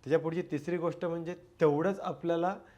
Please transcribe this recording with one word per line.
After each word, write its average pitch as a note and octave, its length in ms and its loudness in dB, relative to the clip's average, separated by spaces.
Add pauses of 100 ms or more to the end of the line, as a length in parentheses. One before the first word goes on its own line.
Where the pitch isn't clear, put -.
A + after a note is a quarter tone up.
त्याच्या D3+ 160 4
पुढची E3 220 -2
तिसरी D#3 360 -4
गोष्ट E3+ 280 -2
म्हणजे E3+ 300 -4 (260)
तेवढंच E3+ 380 4
आपल्याला E3+ 580 0 (200)